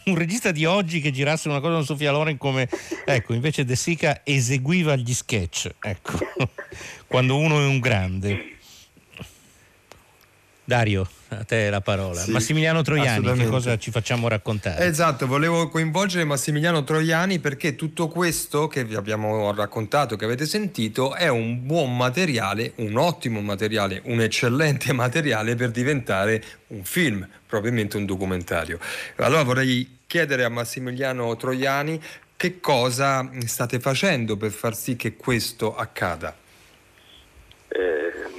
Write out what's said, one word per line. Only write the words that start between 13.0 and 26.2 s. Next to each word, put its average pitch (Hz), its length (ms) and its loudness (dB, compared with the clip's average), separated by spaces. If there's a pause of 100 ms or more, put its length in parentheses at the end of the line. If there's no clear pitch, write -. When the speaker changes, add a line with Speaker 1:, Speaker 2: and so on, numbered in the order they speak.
Speaker 1:
che 120 60 2
Speaker 2:
assolutamente. 117 360 2
Speaker 1:
cosa 120 280 0
ci - 120 -6
facciamo 117 380 0
raccontare? 107 580 0
Speaker 2:
Esatto, 156 400 2
volevo 160 420 2
coinvolgere 170 540 0
Massimiliano 151 600 2
Troiani 160 560 2
perché 139 340 -2
tutto 165 320 -2
questo 156 600 0
che 143 160 -2
vi 110 100 -6
abbiamo 107 580 0
raccontato, 113 640 0
che 101 100 -4
avete 123 220 -2
sentito, 135 680 -2
è 175 120 0
un 123 400 0
buon 139 300 2
materiale, 123 800 0
un 107 200 -2
ottimo 127 440 0
materiale, 101 640 -2
un 120 160 0
eccellente 123 720 2
<laughs> - 20 2
materiale 120 640 0
per 120 160 0
diventare 113 680 0 (260)